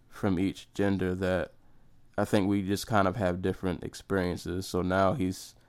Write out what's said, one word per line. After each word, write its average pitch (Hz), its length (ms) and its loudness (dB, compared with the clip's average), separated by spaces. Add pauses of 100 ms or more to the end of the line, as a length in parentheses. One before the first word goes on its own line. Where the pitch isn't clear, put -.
from 95 300 -2
each - 360 -4
gender 95 420 0
that 92 360 -2 (640)
I 101 80 2
think 101 240 2
we 101 140 2
just 95 240 -2
kind 98 220 4
of 92 80 0
have 92 260 0
different 92 400 -2
experiences. 90 840 -4
So 90 160 -2
now 92 320 4
he's 92 400 -4 (140)